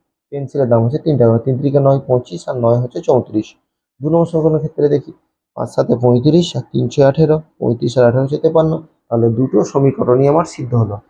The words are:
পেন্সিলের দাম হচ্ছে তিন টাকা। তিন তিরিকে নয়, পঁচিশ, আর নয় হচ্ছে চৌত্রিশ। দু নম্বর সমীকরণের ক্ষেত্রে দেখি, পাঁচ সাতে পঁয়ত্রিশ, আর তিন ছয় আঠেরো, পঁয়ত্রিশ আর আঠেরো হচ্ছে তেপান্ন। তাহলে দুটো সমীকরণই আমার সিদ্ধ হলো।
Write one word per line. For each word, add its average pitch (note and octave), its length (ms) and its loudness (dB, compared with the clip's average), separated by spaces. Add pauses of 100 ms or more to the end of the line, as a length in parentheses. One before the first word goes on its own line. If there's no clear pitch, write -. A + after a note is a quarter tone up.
(300)
পেন্সিলের C#3 380 -4
দাম A#2 160 2
হচ্ছে B2 140 -2
তিন D3 200 0
টাকা। A#2 200 4
তিন C3 180 -2
তিরিকে C#3 240 0
নয়, C#3 260 2
পঁচিশ, B2+ 420 -4
আর C#3+ 80 -6
নয় A#2+ 220 2
হচ্ছে B2 220 -6
চৌত্রিশ। A#2+ 560 -2 (460)
দু C#3+ 80 -4
নম্বর E3 160 2
সমীকরণের D#3+ 320 -2
ক্ষেত্রে D3 300 -2
দেখি, C#3+ 240 -4 (420)
পাঁচ B2 200 -6
সাতে C#3 280 0
পঁয়ত্রিশ, C3+ 540 2
আর C3+ 60 -6 (100)
তিন B2+ 160 -2
ছয় C#3 180 2
আঠেরো, D#3 340 2 (180)
পঁয়ত্রিশ B2 400 -4
আর B2+ 60 4
আঠেরো A#2+ 180 2
হচ্ছে C#3 160 -4
তেপান্ন। D#3+ 440 0 (260)
তাহলে A#2 200 0
দুটো B2 360 0
সমীকরণই C3+ 640 2
আমার D#3+ 160 2
সিদ্ধ B2+ 300 -8
হলো। G#2 220 -2 (140)